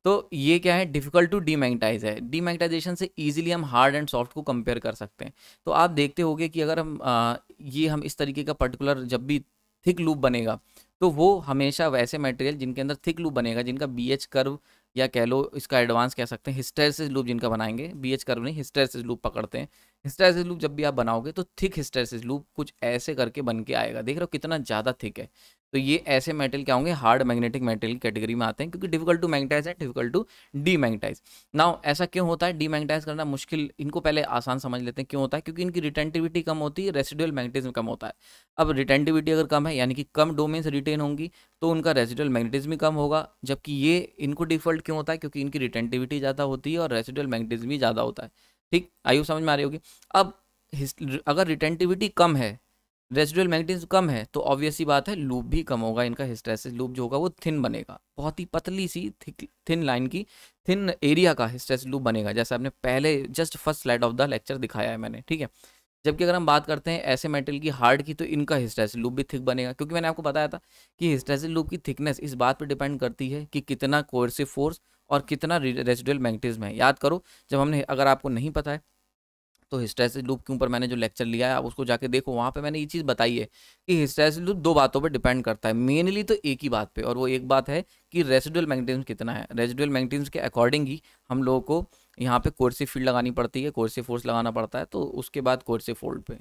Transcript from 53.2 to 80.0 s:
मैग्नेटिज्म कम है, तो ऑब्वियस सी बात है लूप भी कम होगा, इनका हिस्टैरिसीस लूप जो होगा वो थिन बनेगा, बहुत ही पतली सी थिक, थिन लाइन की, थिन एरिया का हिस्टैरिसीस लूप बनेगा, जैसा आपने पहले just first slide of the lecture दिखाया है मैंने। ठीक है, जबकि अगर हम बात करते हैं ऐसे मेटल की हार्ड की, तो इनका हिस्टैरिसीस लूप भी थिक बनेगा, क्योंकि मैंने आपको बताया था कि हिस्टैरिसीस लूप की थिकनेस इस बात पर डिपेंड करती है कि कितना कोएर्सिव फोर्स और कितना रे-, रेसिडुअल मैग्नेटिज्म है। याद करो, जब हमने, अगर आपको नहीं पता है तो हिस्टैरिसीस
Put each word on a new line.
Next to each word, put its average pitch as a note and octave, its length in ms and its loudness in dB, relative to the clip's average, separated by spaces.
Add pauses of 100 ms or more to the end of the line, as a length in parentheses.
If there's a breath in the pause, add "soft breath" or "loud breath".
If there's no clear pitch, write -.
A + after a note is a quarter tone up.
मैग्नेटिज्म E3+ 380 0
कम F#3 240 4
है, A2+ 240 -2
तो C#3+ 60 -2
ऑब्वियस C#3+ 360 0
सी E3 80 -2
बात C#3+ 240 2
है G#3 60 -4
लूप C3 300 -2
भी D3 180 0
कम C3 180 -2
होगा, A2+ 220 0
इनका A#2+ 220 -2
हिस्टैरिसीस A#2 480 -6
लूप B2 180 -4
जो B2+ 120 -6
होगा B2 140 -2
वो F3 140 0
थिन D#3 320 -2
बनेगा, - 380 -6 (160)
बहुत D3+ 240 -6
ही F3 40 -6
पतली F#3 440 -4
सी G#2 240 -8 (140)
थिक, - 240 -16 (180)
थिन E3 140 2
लाइन C3 240 0
की, G3 200 -6 (420 loud breath)
थिन F#3+ 240 2 (100)
एरिया D#3 320 6
का A#2+ 120 -2
हिस्टैरिसीस B2+ 420 -4
लूप C3+ 140 -4
बनेगा, A2 300 0
जैसा A2+ 220 -2
आपने B2 140 -4
पहले C#3 560 0
just D#3+ 260 -4
first - 320 -4
slide A#2+ 180 2
of A#2 100 2
the B2+ 180 2
lecture C3+ 300 -4
दिखाया A2+ 320 -4
है A2+ 60 -6
मैंने। A2+ 320 -10
ठीक D#3+ 120 -2
है, C3 80 -6 (560 soft breath)
जबकि D3+ 200 2
अगर F3 100 4
हम F3 120 0
बात D3+ 200 6
करते D#3 240 -2
हैं E3+ 100 -2
ऐसे C3 280 0
मेटल C#3+ 300 -2
की D3+ 100 -4
हार्ड C3 340 4
की, D3+ 120 -8
तो E3 100 -6
इनका D3 320 0
हिस्टैरिसीस A#2 400 -2
लूप A#2+ 160 -2
भी C3+ 100 -4
थिक C3 220 -6
बनेगा, B2+ 280 0
क्योंकि D3+ 220 -6
मैंने E3 140 0
आपको D#3+ 140 -4
बताया D3+ 260 0
था E3 120 -10 (380 soft breath)
कि E3+ 140 2
हिस्टैरिसीस C#3+ 380 -2
लूप E3 180 0
की E3+ 100 -6
थिकनेस D3 420 -4
इस C#3+ 140 -8
बात B2+ 240 2
पर D3+ 80 -8
डिपेंड C#3 340 -4
करती B2+ 300 -4
है D3 220 -8
कि D3 80 -2
कितना C#3 420 0
कोएर्सिव B2 440 0
फोर्स D3 340 -4 (300)
और C#3+ 100 2
कितना D#3 360 -2
रे-, C3 260 -2
रेसिडुअल B2 360 0
मैग्नेटिज्म A2+ 460 -2
है। G#2 120 -8
याद B2+ 220 4
करो, D#3+ 260 0 (260 soft breath)
जब C#3 100 2
हमने, C#3+ 220 2
अगर C3+ 240 2
आपको C3+ 220 4
नहीं B2+ 220 -2
पता D3 200 -4
है - 260 -10 (760)
तो C3+ 80 -4
हिस्टैरिसीस B2 460 -2